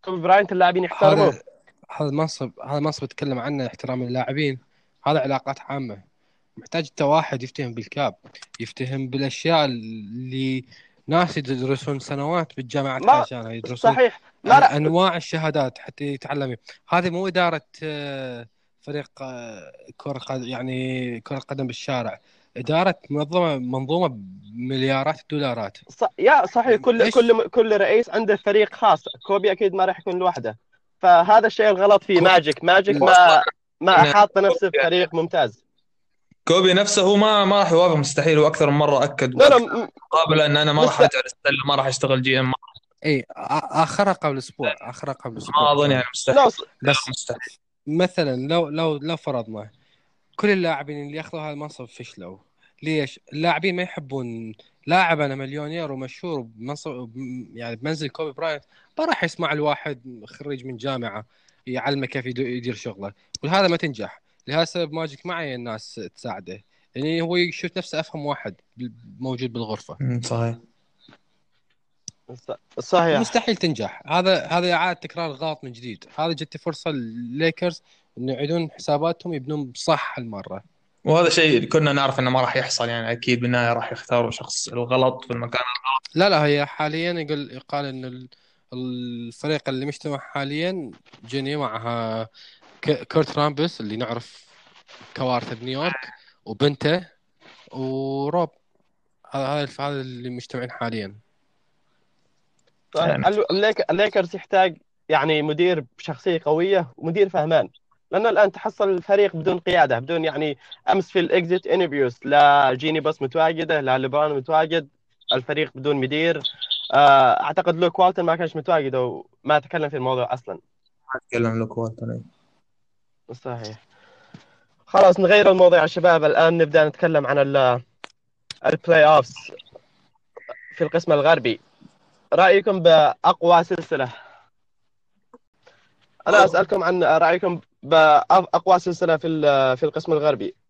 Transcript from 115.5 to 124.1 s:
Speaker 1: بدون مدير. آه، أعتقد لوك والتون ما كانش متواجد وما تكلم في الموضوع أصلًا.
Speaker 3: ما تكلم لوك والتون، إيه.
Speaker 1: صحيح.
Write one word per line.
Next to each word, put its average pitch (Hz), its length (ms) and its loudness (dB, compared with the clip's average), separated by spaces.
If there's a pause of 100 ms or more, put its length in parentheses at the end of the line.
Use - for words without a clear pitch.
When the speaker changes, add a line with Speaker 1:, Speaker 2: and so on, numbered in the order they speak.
Speaker 1:
بدون 143 200 -2
مدير. 151 460 -2 (520)
آه، 135 500 6
أعتقد 165 320 -2
لوك 170 240 0
والتون 180 260 2
ما 165 100 0
كانش 165 200 -6
متواجد 151 400 -2
وما 127 640 -2
تكلم 151 300 -4
في 147 60 -10
الموضوع 127 380 -2
أصلًا. 101 220 -10 (580)
Speaker 3:
ما 131 60 -8 (100)
تكلم 113 300 -2
لوك 113 180 -6
والتون، 113 340 -8
إيه. - 280 -14 (960)
Speaker 1:
صحيح. 117 480 -14 (1000)